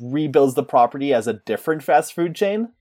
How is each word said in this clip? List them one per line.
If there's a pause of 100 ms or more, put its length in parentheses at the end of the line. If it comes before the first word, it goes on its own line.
rebuilds
the
property
as
a
different
fast
food
chain. (100)